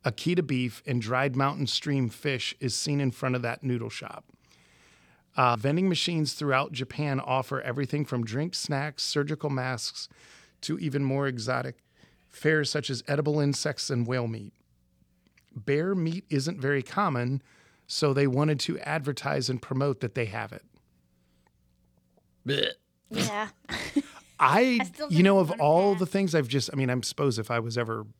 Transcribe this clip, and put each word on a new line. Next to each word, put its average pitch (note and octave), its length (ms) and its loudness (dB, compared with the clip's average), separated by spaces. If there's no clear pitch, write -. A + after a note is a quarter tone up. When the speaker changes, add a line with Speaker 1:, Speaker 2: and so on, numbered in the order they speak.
Speaker 1:
Akita E3+ 420 0
beef, B2+ 400 -2
and B2 160 0
dried B2+ 360 0
mountain C#3 280 2
stream C3+ 440 0
fish C3 500 -4
is B2+ 160 -4
seen C#3+ 240 -2
in C3+ 120 2
front B2+ 260 -2
of B2 60 -2
that A#2+ 200 -4
noodle A#2+ 260 -2
shop. - 360 -12
Uh, B2 180 6
vending C#3+ 320 2
machines D#3+ 460 0
throughout C#3+ 400 0
Japan C3+ 480 -4
offer C3 400 -2
everything C#3 420 -2
from A#2+ 220 -2
drink, C#3+ 280 -4
snacks, C#3+ 480 -4
surgical D3 480 -2
masks, B2+ 600 -4
to - 180 -4
even C#3 280 -2
more C3+ 200 0
exotic B2+ 520 -4
fare D#3 380 2
such C#3+ 240 -2
as B2+ 180 -2
edible D3 320 2
insects C#3+ 500 0
and A#2+ 160 2
whale B2 220 0
meat. A2 240 -8
Bear D3+ 400 0
meat E3 340 -2
isn't D3+ 300 -2
very C3+ 240 0
common, C3+ 580 0
so C#3+ 260 2
they C#3 140 4
wanted C#3+ 320 4
to - 200 -2
advertise C#3+ 680 -2
and B2+ 120 -2
promote C3+ 400 0
that B2 140 -4
they A#2+ 100 0
have G#2 260 -8
it. - 120 -16
Speaker 2:
Blech. C#3 240 0
Speaker 3:
Yeah. G#3 400 -4
<laughs> - 800 -6
Speaker 1:
I, A3+ 400 6
Speaker 3:
I A3 60 4
still A#3 260 -6
Speaker 1:
you E3 120 6
know, G3 200 8
Speaker 3:
think D#3 40 2
Speaker 1:
of D#3+ 60 -2
Speaker 3:
I'm A3+ 40 -6
gonna D3+ 120 4
Speaker 1:
all F#3 240 6
Speaker 3:
pass. F3 60 0
Speaker 1:
the F#3 60 2
things G3 300 0
I've C#3+ 120 4
just, B2+ 240 0
I - 60 -6
mean, C3 120 2
I'm B2 140 0
suppose C3+ 360 0
if A2 120 -6
I A#2 80 2
was A2+ 180 -4
ever A2+ 280 -2